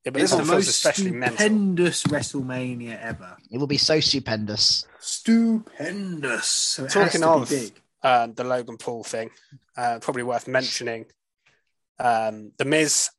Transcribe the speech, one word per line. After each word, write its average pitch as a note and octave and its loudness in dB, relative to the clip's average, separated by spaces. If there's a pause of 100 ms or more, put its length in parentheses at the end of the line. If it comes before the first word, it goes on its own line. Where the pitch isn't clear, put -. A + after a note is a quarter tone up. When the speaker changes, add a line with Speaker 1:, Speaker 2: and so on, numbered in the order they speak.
Speaker 1:
Yeah, B2+ -6
but C3+ -2
Speaker 2:
It's F#3 4
Speaker 1:
this F3 4
one D3+ 0
Speaker 2:
the E3+ 2
Speaker 1:
feels G3 4
Speaker 2:
most - -2
Speaker 1:
especially - 0
mental. B2 -2
Speaker 2:
stupendous G3 2
WrestleMania B2+ -4
ever. G#2+ -12 (140)
Speaker 3:
It A#2 -6
will C#3 -2
be - 0
so D#3 4
stupendous. G#2+ 0 (140)
Speaker 2:
Stupendous. F#3+ 0
So - -2
it C3+ -8
Speaker 1:
Talking G3 4
Speaker 2:
has E3+ 2
to D#3+ 4
Speaker 1:
of, C#3+ 4
Speaker 2:
be C#3+ 2
big. A#2 -6 (300)
Speaker 1:
um, A#2+ 4
the B2 -6
Logan B2 -4
Paul A#2 -8
thing, A2+ -8 (480)
uh, A#2+ -2
probably B2 -4
worth A#2+ -4
mentioning, B2 -4 (960)
um, A2 0
The - 0
Miz D#3 2